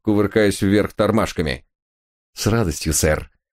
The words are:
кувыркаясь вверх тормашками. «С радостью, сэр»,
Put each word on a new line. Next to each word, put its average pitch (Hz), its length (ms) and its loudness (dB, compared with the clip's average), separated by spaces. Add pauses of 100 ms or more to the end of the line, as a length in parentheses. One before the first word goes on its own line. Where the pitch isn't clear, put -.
кувыркаясь 104 580 2
вверх 101 320 2
тормашками. 90 720 -2 (720)
«С - 120 -6
радостью, 98 460 -2
сэр», - 380 -2 (220)